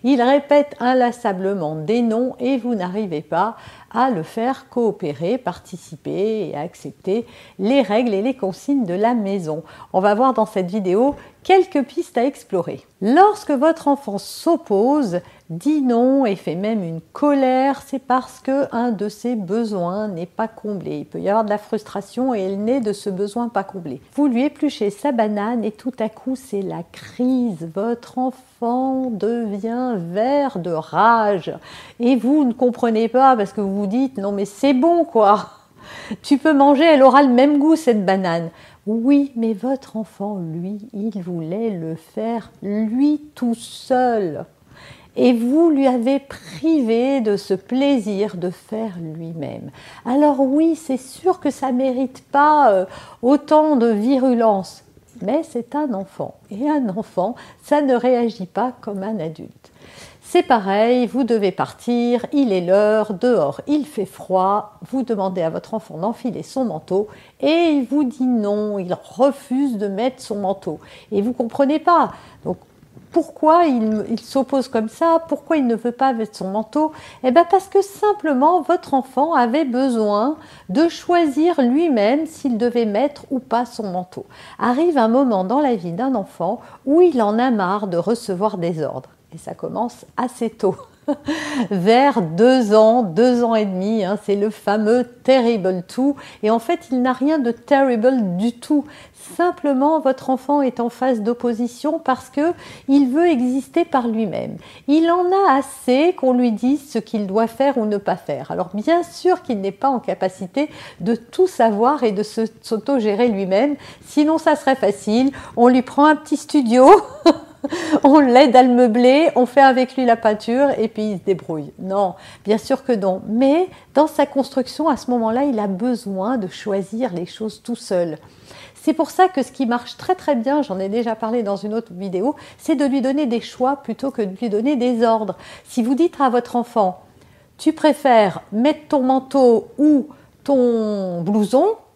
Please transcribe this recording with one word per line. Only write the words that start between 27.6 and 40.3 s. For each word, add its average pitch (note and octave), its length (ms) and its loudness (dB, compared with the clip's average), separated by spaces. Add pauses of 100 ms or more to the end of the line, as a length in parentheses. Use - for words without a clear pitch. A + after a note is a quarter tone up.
Votre A#3 440 -6
enfant C4 920 -4
devient A3+ 880 -4
vert A3 640 -2
de F3 100 -6
rage G3 840 0 (480)
et B3 160 2
vous C4+ 280 2
ne A#3 100 0
comprenez A3+ 540 0
pas C4 280 4
parce G3+ 160 -4
que - 80 -8
vous G3 220 -4
vous G3 60 -4
dites : « C4 300 -2
Non G3+ 120 -4
mais G3+ 140 -4
c'est C#4 300 0
bon E4 300 4
quoi ! G#3 440 2 (760)
Tu C#4+ 160 2
peux D#4 140 2
manger, C#4 320 6
elle D4+ 180 6
aura C4+ 220 8
le C4 60 4
même C#4 280 4
goût D#4 160 4
cette G#3+ 320 0
banane. » F3 440 -2 (340)
Oui, C4 520 0
mais A3+ 160 -2
votre B3+ 440 -6
enfant, G#3 420 -8